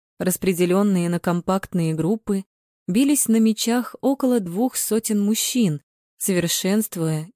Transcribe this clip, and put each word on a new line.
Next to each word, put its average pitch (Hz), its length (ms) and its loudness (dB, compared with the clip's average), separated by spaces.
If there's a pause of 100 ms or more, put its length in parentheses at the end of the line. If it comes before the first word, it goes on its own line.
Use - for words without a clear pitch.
(200)
распределённые 180 880 2
на 175 100 0
компактные 175 760 -2
группы, 196 500 -2 (420)
бились 269 420 2
на 226 120 4
мечах 226 600 0
около 254 380 0
двух 196 380 -2
сотен 220 440 -2
мужчин, 202 640 0 (360)
совершенствуя 175 1160 -2